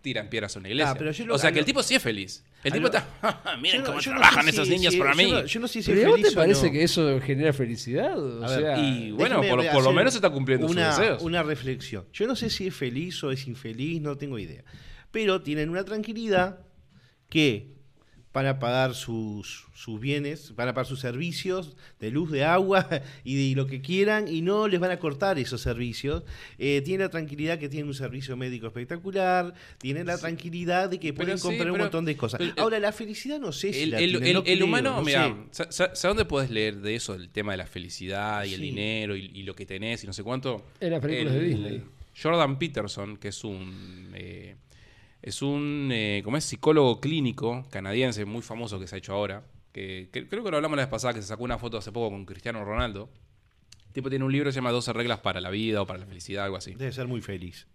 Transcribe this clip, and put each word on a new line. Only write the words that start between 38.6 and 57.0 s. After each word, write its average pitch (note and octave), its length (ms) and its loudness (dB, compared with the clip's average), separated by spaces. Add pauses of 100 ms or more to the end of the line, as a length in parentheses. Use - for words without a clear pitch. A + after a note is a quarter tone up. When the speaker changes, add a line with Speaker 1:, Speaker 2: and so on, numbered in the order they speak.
Speaker 2:
Sí. D3 60 -6
Speaker 1:
dinero G#2+ 480 -4
y, F#2+ 200 -8
y F#2+ 80 -14
lo F#2+ 120 -10
que G2 120 -14
tenés G#2+ 380 -8
y - 20 -12
no F#2+ 80 -10
sé G#2 80 -10
cuánto? B2 420 -6 (160)
Speaker 3:
En F3 120 -2
las D#3+ 100 -2
películas C3+ 320 0
de C#3+ 60 2
Speaker 1:
El E3+ 140 2
Speaker 3:
Disney. G#2+ 300 -4 (380)
Speaker 1:
Jordan D3+ 360 2
Peterson, G#2 600 -6
que G2+ 100 -10
es - 160 -10
un, F#2 680 -12
eh, F#2 420 -14 (640)
es - 180 -10
un, C#3+ 520 -2
eh, G#2 320 0
¿cómo A#2 120 -2
es? D#3 80 -2
Psicólogo C#3 560 4
clínico B2+ 720 -2
canadiense G#2 540 -2
muy G#2+ 180 -8
famoso A2 380 -8
que F#2 80 -10
se G2 80 -12
ha - 20 -8
hecho F#2+ 140 -10
ahora, G2+ 320 -4 (260)
que F#2+ 420 -12
cre-, B2+ 160 -10
creo A3 140 -6
que G#3 80 -4
lo D#3 60 -2
hablamos D3+ 200 0
la C#3 60 2
vez C3+ 80 -2
pasada, A#2 240 -2
que G#2+ 80 -6
se F#2+ 60 -12
sacó A2 160 -8
una B2 140 -4
foto A2+ 200 -8
hace G2+ 140 -10
poco A#2 180 -2
con G2 160 -10
Cristiano G#2 380 -8
Ronaldo. A2 440 -4 (760)
El - 60 -20
tipo C3 180 -6
tiene C3+ 140 0
un C3+ 80 2
libro C#3+ 160 2
que C3+ 40 0
se C3+ 40 -4
llama B2 160 0
Doce A#2+ 200 -2
reglas A#2 280 -2
para F#2 200 -2
la F2+ 100 -6
vida G#2+ 300 0
o F#2+ 60 0
para G2 140 -10
la G2 60 -16
felicidad, F#2+ 380 -8
algo F#2+ 120 -4
así. F2+ 180 -12
Speaker 2:
Debe B2+ 160 -6
ser B2+ 160 -8